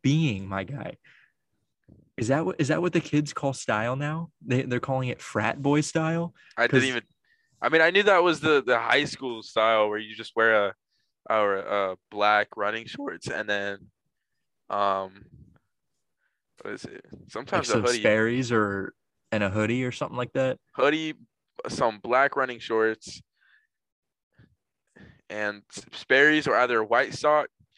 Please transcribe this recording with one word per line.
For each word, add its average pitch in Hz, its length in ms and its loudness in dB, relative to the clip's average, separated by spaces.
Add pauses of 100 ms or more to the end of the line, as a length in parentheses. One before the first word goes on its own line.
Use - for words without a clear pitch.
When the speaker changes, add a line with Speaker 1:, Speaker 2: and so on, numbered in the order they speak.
Speaker 1:
being, 135 440 2
my 98 160 -4
guy." 123 360 -10 (1160)
Is 110 120 -4
that 151 180 0
what, 185 140 -4
is 135 80 -2
that 156 120 0
what 175 120 -2
the 175 80 2
kids 147 320 -2
call 139 200 -4
style 120 440 -2
now? 156 340 -6 (160)
They, 127 160 2
they're 123 160 -2
calling 131 300 -4
it 120 120 -8
frat 113 400 -2
boy 143 200 2
style? 165 520 -2 (240)
Speaker 2:
I 117 120 2
Speaker 1:
'Cause 131 140 4
Speaker 2:
didn't 131 140 0
even, 117 60 -6 (580)
I - 80 0
mean, 160 120 4
I 165 100 6
knew 196 140 4
that 196 180 6
was 170 160 2
the, 147 260 4
the 120 140 2
high 120 260 2
school 123 380 -10
style 110 460 2
where 104 100 -4
you 110 160 -12
just 113 220 -14
wear 113 300 4
a, 95 80 -4 (540)
a, 107 200 2 (440)
a 92 40 -10 (160)
black 104 440 2
running 110 300 -6
shorts - 420 -12
and 107 200 -8
then, 101 300 -4 (920)
um, 98 540 -2 (1400)
what 107 120 -12
is - 100 -16
it? - 200 -16 (260)
Sometimes 139 380 -4
Speaker 1:
Like 123 100 2
Speaker 2:
a - 0 -
Speaker 1:
some 107 40 0
Speaker 2:
hoodie. 120 160 0
Speaker 1:
Sperry's 113 540 0
or, 101 420 -2 (380)
and 107 100 0
a 98 80 0
hoodie 110 340 -2
or 123 60 -4
something - 260 -8
like 123 180 -8
that? 131 240 -2 (180)
Speaker 2:
Hoodie, 156 380 0 (520)
some 113 320 -2
black 127 380 0
running 127 240 -4
shorts, 110 600 -2 (2000)
and 104 340 -6 (140)
s-, - 80 -16 (100)
Sperry's 147 520 4
or 127 80 2
either 120 300 2
white 120 300 2
sock, 151 340 2 (300)